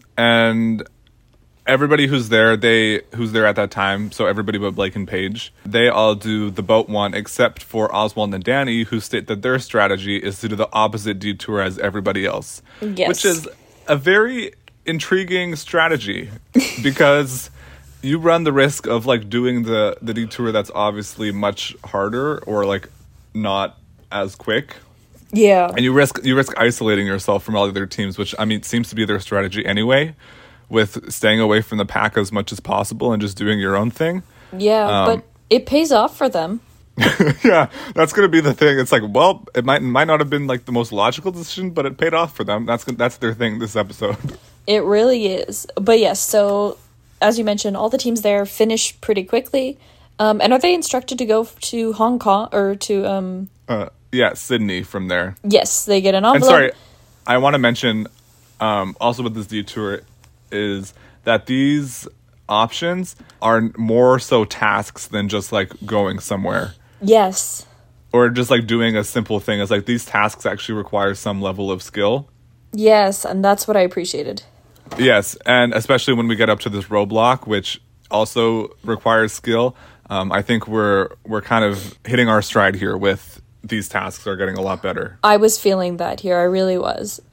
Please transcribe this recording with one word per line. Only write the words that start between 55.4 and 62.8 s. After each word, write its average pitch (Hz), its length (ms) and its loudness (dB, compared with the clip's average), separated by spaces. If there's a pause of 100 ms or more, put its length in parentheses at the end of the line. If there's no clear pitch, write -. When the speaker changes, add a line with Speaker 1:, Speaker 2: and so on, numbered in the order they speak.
Speaker 2:
Yes, - 380 2
they 202 160 2
get 190 140 2
an 190 100 0
Speaker 1:
And 247 120 4
Speaker 2:
envelope. 269 140 6
Speaker 1:
sorry, 147 220 6 (540)
I 123 100 2
wanna 139 220 4
mention, 117 480 0 (520)
um, 101 440 -2
also 117 200 0
with 113 120 -4
this 104 140 -10
detour 104 520 -6 (500)
is 101 440 -4 (300)
that 113 200 2
these 139 640 -2 (400)
options 170 680 -2 (260)